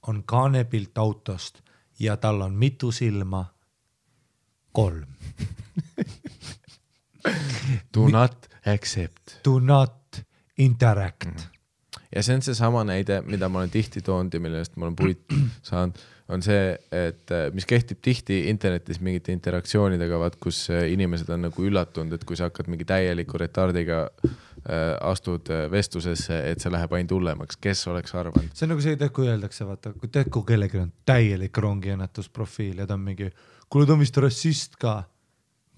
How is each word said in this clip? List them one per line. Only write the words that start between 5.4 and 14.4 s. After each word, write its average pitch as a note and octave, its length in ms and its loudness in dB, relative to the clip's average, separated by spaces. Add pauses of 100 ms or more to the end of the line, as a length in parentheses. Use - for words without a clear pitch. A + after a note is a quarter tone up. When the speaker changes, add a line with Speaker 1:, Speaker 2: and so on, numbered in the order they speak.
Speaker 2:
<laughs> - 1400 -8
Do A2 120 6
Speaker 1:
Mi- C3 60 8
Speaker 2:
not A#2+ 380 2 (140)
accept. - 760 -4
Speaker 1:
Do C3 200 4
not B2+ 600 2 (380)
interact. A#2 680 4
Speaker 2:
Mhm. E2 300 -12 (520)
Ja G#2 180 -2
see B2 80 4
on C3 80 2
seesama A#2 420 2
näide, G2 380 0
mida F#2+ 280 -2
ma F#2 120 0
olen F2+ 80 0
tihti G#2+ 320 -2
toonud F2+ 320 0
ja E2+ 80 -2